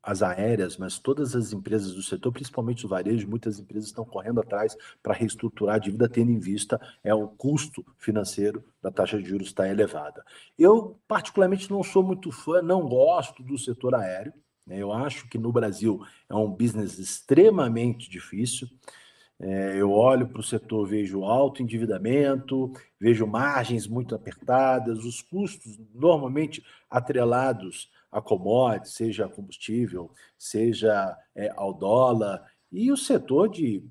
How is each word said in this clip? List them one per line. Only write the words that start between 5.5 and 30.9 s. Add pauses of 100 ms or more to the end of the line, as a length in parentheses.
a
dívida,
tendo
em
vista, (240)
é,
o
custo (140)
financeiro (160)
da
taxa
de
juros
tá
elevada. (340)
Eu,
particularmente,
não
sou
muito
fã,
não
gosto
do
setor
aéreo, (340)
né?
Eu
acho
que
no
Brasil (280)
é
um
business
extremamente
difícil. (680)
É,
eu
olho
pro
setor,
vejo
alto
endividamento, (260)
vejo
margens
muito
apertadas,
os
custos (160)
normalmente (240)
atrelados (220)
a
commodities,
seja
combustível, (260)
seja, (160)